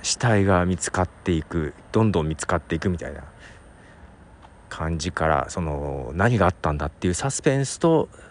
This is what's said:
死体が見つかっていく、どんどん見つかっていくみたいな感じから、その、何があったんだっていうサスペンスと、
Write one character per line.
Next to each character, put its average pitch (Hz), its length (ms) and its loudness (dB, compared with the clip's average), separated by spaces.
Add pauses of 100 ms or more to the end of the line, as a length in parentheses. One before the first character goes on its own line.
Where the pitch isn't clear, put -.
死 - 140 -2
体 107 280 4
が 90 220 4
見 90 100 0
つ - 140 -6
か 92 120 0
っ 87 60 0
て - 240 -4
い 80 100 2
く、 78 320 -4 (180)
ど 113 100 4
ん 110 100 4
ど 87 100 2
ん 78 60 -2
見 80 60 -2
つ - 120 -10
か 92 100 -2
っ 82 40 0
て - 140 -6
い 82 40 -2
く 104 100 -2
み 87 100 -2
た - 100 -10
い 76 60 -12
な 73 100 -14 (1500)
感 80 280 -4
じ 82 140 -6
か 80 140 0
ら、 71 240 2
そ - 100 -6
の、 71 540 -6
何 107 240 4
が 90 80 6
あ - 20 6
っ - 60 0
た - 160 -2
ん 76 80 -2
だ 76 80 -4
っ - 40 -4
て - 180 -4
い - 20 2
う 90 40 0
サ 139 160 -4
ス - 120 -6
ペ 135 140 2
ン 139 100 0
ス - 120 -10
と、 165 300 2 (220)